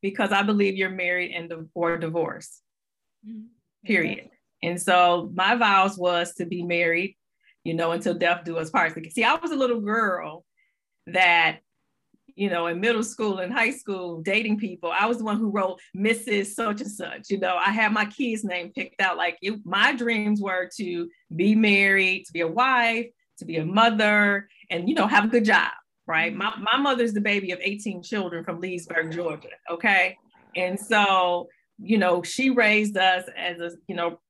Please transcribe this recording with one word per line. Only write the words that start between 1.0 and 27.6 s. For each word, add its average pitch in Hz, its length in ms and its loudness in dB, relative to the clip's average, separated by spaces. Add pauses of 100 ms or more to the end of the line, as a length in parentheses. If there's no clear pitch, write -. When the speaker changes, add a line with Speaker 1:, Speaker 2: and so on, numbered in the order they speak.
Speaker 1:
and 170 160 -10
di-, 160 240 -12
or 170 240 0
divorced, 165 640 -4 (640)
Speaker 2:
Mm-hmm. 220 200 -14 (400)
Speaker 1:
period. - 440 -2 (320)
And 175 200 -4
so 180 520 4
my 185 220 2
vows 202 420 4
was 175 380 0
to 180 100 -6
be 175 180 -6
married, 175 520 0 (480)
you 165 120 -4
know, 165 180 0
until 170 200 -2
death 175 300 0
do 165 140 -6
us 160 120 -6
part. 160 240 2 (200)
See, 226 100 0
I 254 120 4
was 339 160 -6
a 302 40 -4
little 247 240 0
girl 185 640 -2 (640)
that, 170 540 4 (760)
you 196 160 -2
know, 170 160 -2
in 170 120 -4
middle 220 220 0
school 214 380 -4
and 180 120 -6
high 240 200 0
school, 180 500 -8
dating 208 380 0
people, 175 320 -6
I 190 160 2
was 240 100 0
the 220 60 -6
one 214 140 -2
who 220 120 0
wrote 190 300 -2 (160)
Missus 208 600 0
Such 214 260 -4
and 208 100 -10
Such. - 400 -10
You 196 80 -2
know, 180 160 0
I 180 160 2
had 214 200 2
my 214 140 0
kids' 220 380 -4
name 180 320 -6
picked 190 260 -8
out. 180 160 0
Like, 170 240 -2
it, 208 240 -6
my 208 300 2
dreams 214 440 0
were 185 380 -4
to 175 320 -6 (260)
be 202 200 4
married, 196 720 4
to - 80 -20
be 165 80 -4
a 165 60 0
wife, 233 600 2 (320)
to - 60 -14
be 165 120 -4
a 156 80 -2
mother, 208 840 4 (220)
and, 175 180 -4
you 294 60 2
know, 302 140 2
have 214 180 4
a 220 40 0
good 226 160 4
job, 190 260 4 (340)
right? 165 260 0
Speaker 2:
Mm-hmm. 214 300 -6
Speaker 1:
My, 214 120 0
my 254 40 4
mother's 247 360 2
the 208 80 0
baby 202 320 0
of 180 100 -8